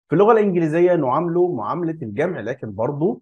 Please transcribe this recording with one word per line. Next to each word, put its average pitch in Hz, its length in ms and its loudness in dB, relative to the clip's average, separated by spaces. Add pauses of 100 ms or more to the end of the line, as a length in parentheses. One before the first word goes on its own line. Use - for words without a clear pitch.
في - 40 -2
اللغة 202 200 6
الإنجليزية 175 600 2
نعامله 165 600 0
معاملة 156 480 -6
الجمع 135 380 -4
لكن 110 320 -10
برضه 143 500 -4